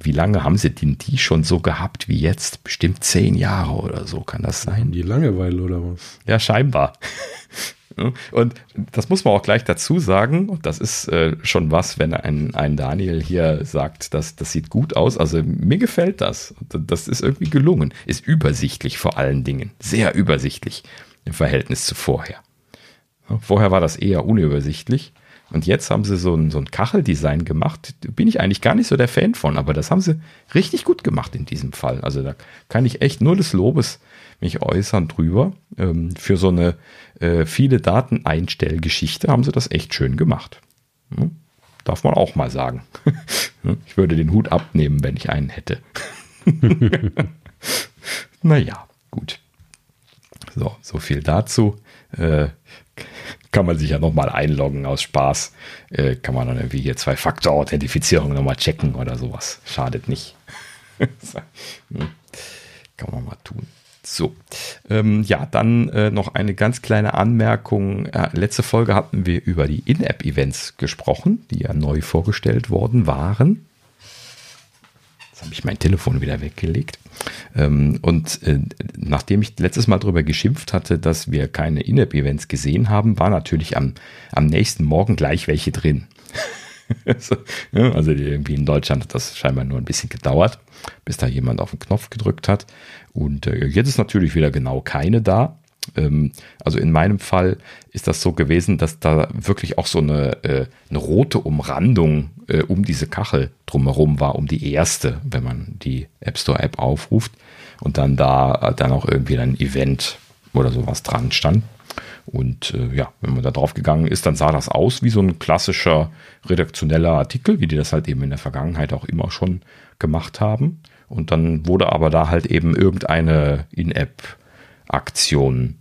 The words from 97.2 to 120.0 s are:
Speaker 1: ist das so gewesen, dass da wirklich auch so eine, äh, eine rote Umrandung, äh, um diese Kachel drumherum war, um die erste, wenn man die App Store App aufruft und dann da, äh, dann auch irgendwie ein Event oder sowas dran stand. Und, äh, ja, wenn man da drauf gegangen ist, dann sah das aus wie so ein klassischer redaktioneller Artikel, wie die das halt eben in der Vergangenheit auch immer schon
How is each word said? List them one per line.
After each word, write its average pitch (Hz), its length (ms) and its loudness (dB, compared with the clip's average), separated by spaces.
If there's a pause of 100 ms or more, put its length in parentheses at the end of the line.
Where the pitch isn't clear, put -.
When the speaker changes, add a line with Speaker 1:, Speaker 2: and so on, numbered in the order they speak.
Speaker 1:
ist - 160 -8
das - 160 -2
so 90 120 2
gewesen, 82 440 2
dass 78 220 -2
da 78 320 4
wirklich - 460 -2
auch - 100 -2
so 87 100 0
eine, 73 460 0
äh, 67 220 0 (220)
eine 73 120 -4
rote 82 400 2
Umrandung, 76 920 2 (160)
äh, 76 160 2
um 95 220 0
diese - 240 -2
Kachel - 420 -2 (160)
drumherum 69 540 2
war, 69 160 0
um 71 100 -2
die 71 260 -2
erste, - 520 0
wenn 64 180 -4
man 62 400 -6
die 65 240 -4 (140)
App - 180 -6
Store - 220 0
App - 180 -4
aufruft - 540 0 (480)
und 71 180 -2
dann 69 180 4
da, 67 460 4
äh, - 140 2
dann 65 160 2
auch - 160 0
irgendwie 65 320 2
ein 64 180 0
Event 67 600 -2 (340)
oder - 180 2
sowas - 320 -2
dran - 300 -2
stand. 107 320 2 (640)
Und, 65 460 -4
äh, 62 180 -2
ja, 67 280 -2
wenn 65 140 -2
man 62 100 -2
da 64 80 0
drauf 69 200 0
gegangen 80 360 2
ist, - 180 -2
dann 80 80 2
sah 78 160 2
das 76 180 0
aus - 360 2
wie 120 60 4
so 107 100 4
ein 90 180 2
klassischer 80 720 2 (340)
redaktioneller 82 680 2
Artikel, 139 480 2
wie 85 80 2
die 76 80 0
das - 160 -2
halt 156 160 0
eben 135 160 -2
in 139 60 -2
der - 100 -6
Vergangenheit 78 520 -4
auch - 120 -6
immer 85 260 -2
schon 90 320 -2 (380)